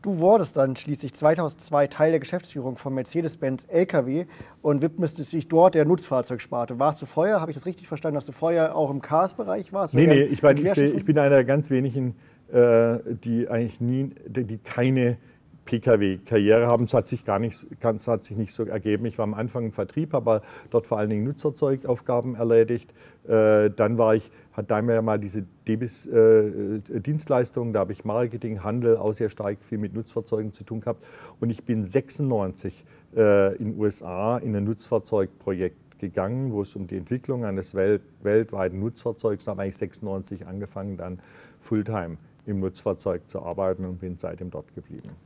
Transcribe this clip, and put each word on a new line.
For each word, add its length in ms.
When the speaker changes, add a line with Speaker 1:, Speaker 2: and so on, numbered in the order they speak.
Speaker 1:
Du 180
wurdest 360
dann 200
schließlich 380
zweitausendzwei 720
Teil 240
der 80
Geschäftsführung 560
von 180
Mercedes-Benz 760
L 180
K 200
W 200
und 200
widmest 500
dich 160
dort 260
der 100
Nutzfahrzeugsparte. 960
Warst 240
du 40
vorher, 340
habe 100
ich 60
das 100
richtig 220
verstanden, 260
dass 120
du 60
vorher 440
auch 160
im 100
Cars-Bereich 680
warst? 220
Speaker 2:
Nee, 100
Speaker 1:
Oder 100
Speaker 2:
nee, 80
Speaker 1:
im 100
Speaker 2:
ich 120
war, 80
ich 100
Speaker 1:
Querschnitt 280
Speaker 2:
bin, 80
ich 60
bin 140
einer 120
der 140
ganz 260
wenigen, 440
äh, 460
die 240
eigentlich 320
nie, 320
die, 200
die 140
keine 580
P-K-W-Karriere 1040
haben. 160
Es 100
hat 140
sich 160
gar 160
nicht, 260
ganz, 260
hat 160
sich 140
nicht 160
so 120
ergeben. 420
Ich 120
war 60
am 100
Anfang 300
im 80
Vertrieb, 400
habe 300
dort 160
vor 120
allen 120
Dingen 140
Nutzfahrzeugaufgaben 1120
erledigt. 580
Äh, 440
dann 280
war 160
ich, 160
hat 180
Daimler 240
ja 80
mal 160
diese 260
Debis, 400
äh, 720
Dienstleistungen, 840
da 80
habe 100
ich 140
Marketing, 580
Handel, 340
auch 160
sehr 160
stark 320
viel 180
mit 140
Nutzfahrzeugen 600
zu 100
tun 200
gehabt. 220
Und 100
ich 140
bin 180
sechsundneunzig, 1000
äh, 400
in 160
den 80
U 60
S 180
A 340
in 160
ein 80
Nutzfahrzeugprojekt 1400
gegangen, 540
wo 100
es 140
um 100
die 100
Entwicklung 480
eines 300
wel-, 280
weltweiten 560
Nutzfahrzeugs, 720
habe 140
eigentlich 160
sechsundneunzig 680
angefangen, 500
dann 220
Fulltime 600
im 160
Nutzfahrzeug 680
zu 140
arbeiten 420
und 140
bin 180
seitdem 340
dort 220
geblieben. 360